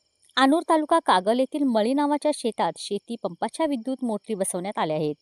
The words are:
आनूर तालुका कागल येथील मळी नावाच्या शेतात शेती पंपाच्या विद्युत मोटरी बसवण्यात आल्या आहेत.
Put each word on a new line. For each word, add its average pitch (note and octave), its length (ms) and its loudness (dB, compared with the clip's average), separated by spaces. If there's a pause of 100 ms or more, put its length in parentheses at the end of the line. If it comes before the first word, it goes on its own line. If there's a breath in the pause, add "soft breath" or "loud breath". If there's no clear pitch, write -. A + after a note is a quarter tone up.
(380)
आनूर C4+ 320 4
तालुका D#4+ 360 4
कागल G#3+ 340 2
येथील C#4+ 240 0
मळी A#3 300 2
नावाच्या D4 400 0
शेतात G#3 440 -2
शेती - 460 -8
पंपाच्या A3 420 -4
विद्युत C4 380 -4
मोटरी A3 320 -4
बसवण्यात F#3 440 -4
आल्या D#3 160 -2
आहेत. D3+ 260 -2